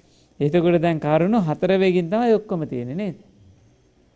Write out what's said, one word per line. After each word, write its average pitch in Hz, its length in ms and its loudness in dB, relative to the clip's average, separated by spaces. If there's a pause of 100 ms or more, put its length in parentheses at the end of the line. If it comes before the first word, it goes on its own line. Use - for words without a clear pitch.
(400)
එතකොට 170 380 2
දැන් 160 220 0
කරුණු 170 400 2
හතර 160 360 -2
වේගින් 185 340 2
තමයි 226 240 2
ඔක්කොම 185 320 -4
තියෙන්නේ 123 280 -8
නේද? 190 240 -8 (960)